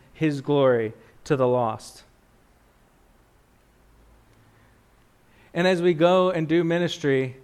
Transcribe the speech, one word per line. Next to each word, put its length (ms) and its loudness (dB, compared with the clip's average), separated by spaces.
his 280 -4
glory 520 0
to 140 -2
the 100 2
lost. 560 -4
And 120 0
as 160 2
we 120 2
go 360 4
and 180 -4
do 180 0
ministry, 800 -2